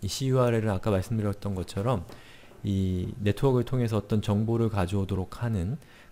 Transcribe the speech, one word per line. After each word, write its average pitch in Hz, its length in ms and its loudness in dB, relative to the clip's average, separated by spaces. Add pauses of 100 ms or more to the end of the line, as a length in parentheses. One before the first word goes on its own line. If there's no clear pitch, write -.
이 98 60 -2
씨유알엘은 123 640 2
아까 98 200 0
말씀드렸던 101 640 0
것처럼 95 500 -2 (580)
이 95 580 0
네트워크를 123 440 2
통해서 117 320 0
어떤 104 260 0
정보를 110 480 2
가져오도록 95 720 -2
하는 110 340 -2 (360)